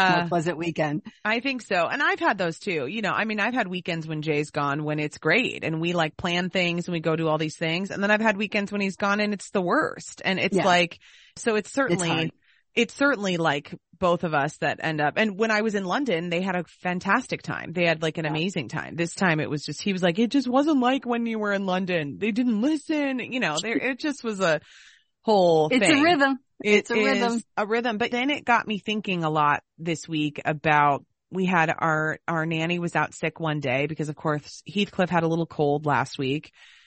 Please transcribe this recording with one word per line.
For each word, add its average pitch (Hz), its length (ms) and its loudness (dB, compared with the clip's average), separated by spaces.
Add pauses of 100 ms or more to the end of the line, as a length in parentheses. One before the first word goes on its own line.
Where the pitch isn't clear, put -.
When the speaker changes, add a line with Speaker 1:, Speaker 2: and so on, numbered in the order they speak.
(100)
Speaker 1:
Yeah. 175 100 4
Speaker 2:
more 170 80 -2
pleasant 165 280 0
weekend. 156 460 -2 (220)
Speaker 1:
I 226 160 0
think 262 200 -4
so. 175 260 0
And 240 160 -4
I've 359 160 0
had 285 200 0
those 170 200 -2
too. 156 280 -4
You 214 160 -6
know, 180 100 0
I 156 140 0
mean, 220 120 -4
I've 214 160 -2
had 233 140 0
weekends 170 400 -6
when 156 140 -4
Jay's 151 280 0
gone 143 320 -2
when 151 160 -2
it's 151 200 -6
great 202 440 0
and 160 160 -2
we, 170 140 0
like, 160 240 -2
plan 180 320 -2
things 175 400 -2
and 180 60 -2
we 165 60 -2
go 160 160 0
do 160 120 0
all 156 100 2
these 156 200 -6
things. 170 320 -2
And - 120 -6
then 202 80 2
I've 214 120 2
had 214 160 2
weekends 202 340 -2
when 202 80 -2
he's 190 160 -2
gone 202 240 0
and 208 140 0
it's - 160 -10
the 196 120 0
worst. - 600 -2
And 185 160 0
it's - 160 0
Speaker 2:
Yeah. 165 80 2
Speaker 1:
like, 175 340 2 (380)
so 226 200 -2
it's 208 120 -2
Speaker 2:
It's - 60 -16
Speaker 1:
certainly, 185 340 0
Speaker 2:
hard. 165 220 0 (440)
Speaker 1:
it's 233 200 0
certainly, 208 420 2
like, 156 380 -2 (220)
both 175 280 2
of 160 100 0
us 147 220 0
that 139 260 -2
end 156 180 -2
up. 147 160 2
And 208 220 0
when 220 140 0
I 214 100 2
was 220 140 0
in 196 80 -2
London, 185 440 0
they 175 140 0
had 190 140 -2
a 175 80 -4 (180)
fantastic 180 600 0
time. 98 300 -8
They 170 140 2
had, 160 160 2
like, 160 160 -2
an 160 60 -2
Speaker 2:
Yeah. 151 80 -2
Speaker 1:
amazing 156 360 -4
time. 87 280 -8
This 170 180 -4
time 170 240 2
it 151 100 -2
was 143 160 -6
just, - 160 -10
he 202 120 -2
was 185 100 -4
like, 175 160 2
"It 226 140 2
just 254 160 0
wasn't 277 320 2
like 254 260 0
when 233 200 -2
you 226 120 -4
were 208 140 -2
in 196 120 0
London. 180 540 -2
They 208 140 0
didn't 233 280 2
listen." 285 600 0
You 233 180 -6
know, 160 240 0
there, 226 140 -2
it 254 240 -2
just 294 240 -4
was 214 160 -4
a 160 200 2 (600)
whole 170 480 6
Speaker 2:
It's 262 160 4
a - 60 6
Speaker 1:
thing. 285 100 4
Speaker 2:
rhythm. 277 360 4 (240)
Speaker 1:
It 208 120 4
Speaker 2:
It's 202 160 2
a 233 60 0
rhythm. 247 400 2
Speaker 1:
is 226 80 -4 (120)
a 208 100 0
rhythm. 226 320 0
But 233 120 -2
then 247 200 0
it 294 140 -4
got 233 220 2
me 208 120 -2
thinking 196 440 -2
a 156 80 0
lot 151 320 2 (160)
this 165 300 -4
week 151 360 -2
about, 147 640 2 (240)
we 185 160 -2
had 165 320 4
our, 156 480 0
our 160 200 -2
nanny 165 340 -2
was 170 160 -2
out 151 180 0
sick - 240 -6
one 151 220 -2
day 139 260 0
because, 156 220 -4
of 151 80 -8
course, - 500 -4
Heathcliff 196 420 -2
had 170 140 2
a 165 60 2
little 165 180 0
cold 151 400 0
last 135 320 0
week, 139 320 -2 (360)